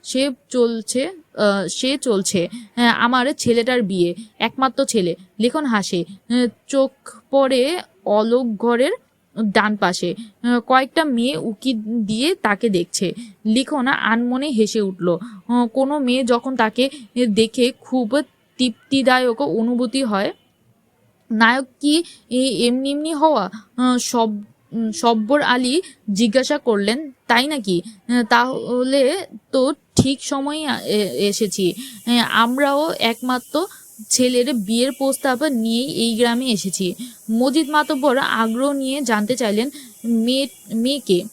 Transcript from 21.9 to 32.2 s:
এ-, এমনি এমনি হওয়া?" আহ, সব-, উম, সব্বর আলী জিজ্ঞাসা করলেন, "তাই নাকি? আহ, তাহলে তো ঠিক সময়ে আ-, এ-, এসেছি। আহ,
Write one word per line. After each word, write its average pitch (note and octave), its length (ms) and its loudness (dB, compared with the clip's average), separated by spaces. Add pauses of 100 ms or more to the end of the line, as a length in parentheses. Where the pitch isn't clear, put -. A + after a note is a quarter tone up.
এ-, B3 380 0
এমনি C4 240 -2
এমনি D4+ 220 -4
হওয়া?" C#4 360 2 (280)
আহ, B3 200 2
সব-, A3+ 460 -2 (280)
উম, A3 200 -4
সব্বর A#3 500 2
আলী B3+ 400 2 (320)
জিজ্ঞাসা A#3+ 440 2
করলেন, A#3 540 -2 (160)
"তাই B3 200 2
নাকি? G3 380 -2
আহ, A#3+ 380 -2
তাহলে B3+ 1000 2 (260)
তো C4+ 220 2 (220)
ঠিক C4 280 2
সময়ে D4 420 -6
আ-, A#3+ 180 -2
এ-, F#3+ 280 -2
এসেছি। G3 640 -2 (340)
আহ, A#3+ 240 2